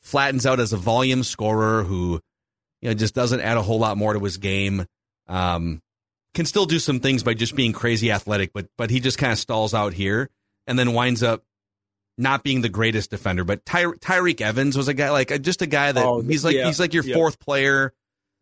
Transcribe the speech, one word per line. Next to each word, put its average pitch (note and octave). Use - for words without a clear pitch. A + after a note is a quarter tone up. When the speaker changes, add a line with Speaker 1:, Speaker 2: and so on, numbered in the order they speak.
Speaker 1:
flattens C3+
out C3
as A2
a A2
volume B2+
scorer A2
who, F2
you A#2
know, A#2
just G#2+
doesn't B2
add A2+
a A2
whole A2
lot G#2+
more G#2+
to G#2+
his G2
game. G2
Um, E2+
can E3
still G3+
do D#3+
some C3+
things C3
by A#2
just A2
being A#2
crazy A2+
athletic, G2+
but, G2
but A#2
he B2
just B2
kinda B2
stalls A2
out G#2
here G2+
and B2+
then B2
winds A#2+
up A#2
not C3+
being C3
the A2+
greatest G#2+
defender. F#2
But G2
Ty-, F3
Tyreek F3+
Evans B2+
was C3+
a D3
guy, C#3+
like, C3+
uh, D3
just D3+
a F3
guy C#3+
that B2
Speaker 2:
Oh, A#2+
Speaker 1:
he's C#3
like, D#3+
Speaker 2:
yeah, C3
Speaker 1:
he's D3
like E3+
your D#3+
Speaker 2:
yeah. B2+
Speaker 1:
fourth E3
player. C#3